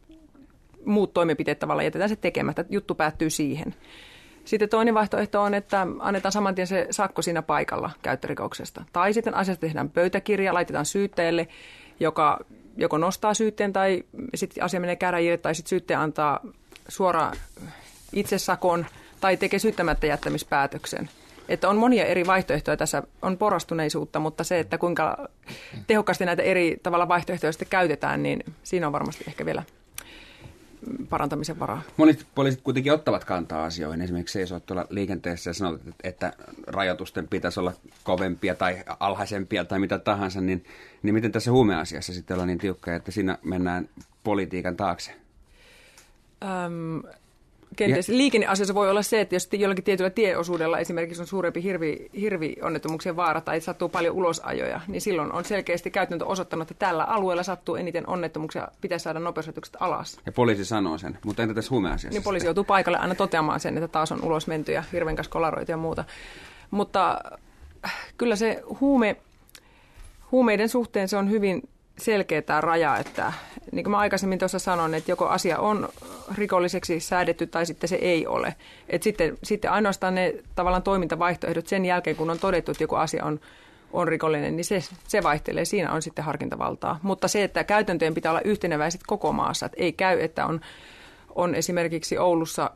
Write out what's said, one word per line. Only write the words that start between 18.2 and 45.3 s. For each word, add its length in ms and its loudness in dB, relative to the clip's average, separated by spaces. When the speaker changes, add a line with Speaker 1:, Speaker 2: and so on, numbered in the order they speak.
Speaker 1:
tai 160 4
tekee 220 2
syyttämättä 480 2
jättämispäätöksen. 1000 -2
Että 200 2
on 80 6
monia 280 6
eri 200 2
vaihtoehtoja. 520 2
Tässä 260 0
on 160 0
porrastuneisuutta, 840 0
mutta 240 -2
se, 160 0
että 180 -2
kuinka 500 0
tehokkaasti 380 2
näitä 180 2
eri 400 4
tavalla 240 2
vaihtoehtoja 440 2
sitten 160 -6
käytetään, 560 0
niin 200 -2
siinä 240 -2
on 60 -4
varmasti 340 -4
ehkä 180 -8
vielä 180 -4
parantamisen 500 -2
varaa. 220 -6
Speaker 2:
Monet 280 8
poliisit 260 2
kuitenkin 320 2
ottavat 300 0
kantaa 400 -2
asioihin. 380 -4
Esimerkiksi 320 -2
seisoo 260 -4
tuolla 300 -4
liikenteessä 600 -4
ja 40 -4
sanoo, 220 -2
että, 160 -14
että 300 -4
rajoitusten 600 -2
pitäisi 320 -2
olla 140 0
kovempia 520 0
tai 280 -2
alhaisempia 640 -2
tai 140 -2
mitä 200 0
tahansa, 420 -2
niin, 220 0
niin 100 2
miten 180 2
tässä 200 0
huumeasiassa 600 2
sitten 220 -6
ollaan 120 0
niin 100 0
tiukka, 380 -4
että 160 -8
siinä 320 0
mennään 460 -2
politiikan 520 0
taakse? 400 -4